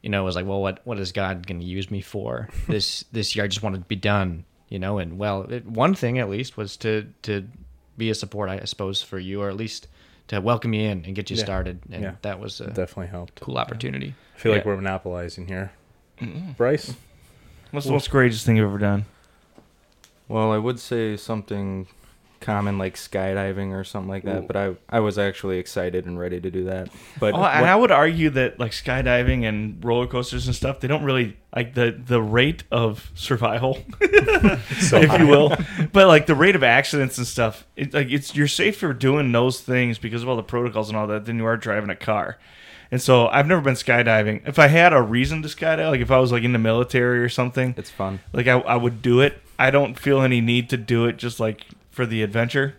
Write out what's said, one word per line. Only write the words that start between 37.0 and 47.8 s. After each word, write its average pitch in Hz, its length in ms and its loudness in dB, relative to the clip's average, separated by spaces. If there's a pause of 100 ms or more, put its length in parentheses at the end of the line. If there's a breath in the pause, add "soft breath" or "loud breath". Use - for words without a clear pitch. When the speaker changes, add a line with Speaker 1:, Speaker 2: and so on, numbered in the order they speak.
Speaker 2:
and 123 100 -4
stuff, 113 380 -2 (120)
it, - 180 -8
like, 139 160 0
it's, 139 240 -4
you're 143 140 2
safer 185 440 0
doing 131 400 2
those 123 280 2
things 123 380 -2
because 117 260 -6
of 127 40 -6
all 127 80 -2
the 110 60 -4
protocols 110 460 -2
and 110 100 -4
all 107 80 -2
that 104 200 -4
than 117 120 -4
you 113 80 -2
are 113 100 0
driving 104 340 -4
a 87 60 -6
car. - 420 -4 (520 loud breath)
And 127 100 -2
so 123 280 6
I've 143 180 4
never 175 160 4
been 135 120 2
skydiving. 113 760 2
If 143 100 -2
I 151 80 10
had 165 260 8
a 139 80 8
reason 127 420 0
to 151 60 -8
skydive, 160 420 -2
like, 135 100 2
if 120 100 0
I 131 80 6
was, 127 140 4
like, 120 100 2
in 120 100 2
the 120 60 2
military 123 600 2
or 120 80 0
something, 127 480 -2
Speaker 4:
It's - 140 -12